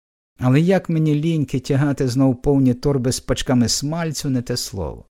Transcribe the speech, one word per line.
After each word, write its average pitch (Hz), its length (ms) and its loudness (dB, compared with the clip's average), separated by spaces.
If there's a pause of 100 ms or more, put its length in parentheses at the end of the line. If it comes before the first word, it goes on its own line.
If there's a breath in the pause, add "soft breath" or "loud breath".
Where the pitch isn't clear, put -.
(400)
Але 127 220 4
як 180 280 2
мені 156 260 0
ліньки 147 440 -2
тягати 139 480 0
знов 127 340 2
повні 135 320 4
торби 131 380 0
з - 80 -4
пачками 120 500 0
смальцю, 156 600 -4
не 131 120 0
те 120 160 -4
слово. 73 480 -8 (120)